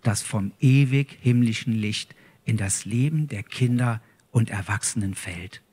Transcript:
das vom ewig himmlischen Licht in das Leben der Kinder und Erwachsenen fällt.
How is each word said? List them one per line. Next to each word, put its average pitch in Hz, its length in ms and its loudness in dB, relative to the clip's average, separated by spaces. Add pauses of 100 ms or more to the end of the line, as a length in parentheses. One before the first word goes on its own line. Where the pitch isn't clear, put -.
das 110 200 0
vom 101 380 -4
ewig 135 600 4
himmlischen 120 520 2
Licht 110 420 -4 (280)
in 113 140 0
das 98 280 -4
Leben 143 420 0
der 104 160 -8
Kinder 120 580 0 (300)
und 113 180 2
Erwachsenen 101 640 -4
fällt. 90 460 -12 (120)